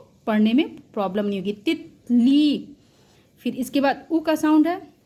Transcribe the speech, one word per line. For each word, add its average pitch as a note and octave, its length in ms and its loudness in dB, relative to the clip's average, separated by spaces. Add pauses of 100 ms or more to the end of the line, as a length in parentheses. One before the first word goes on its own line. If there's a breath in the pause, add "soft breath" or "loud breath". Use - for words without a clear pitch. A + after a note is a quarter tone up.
(280)
पढ़ने G#3+ 260 2
में D#4 220 0 (180)
प्रॉब्लम G3+ 320 -4
नहीं G3+ 140 -4
होगी। F#3+ 140 -4
तितली। C#4 1200 0 (640 soft breath)
फिर - 160 -6
इसके C4 260 -4
बाद C4+ 300 -2
ऊ D#4+ 80 0
का D#4+ 160 -2
साउंड D#4 320 2
है F4 140 -4 (240)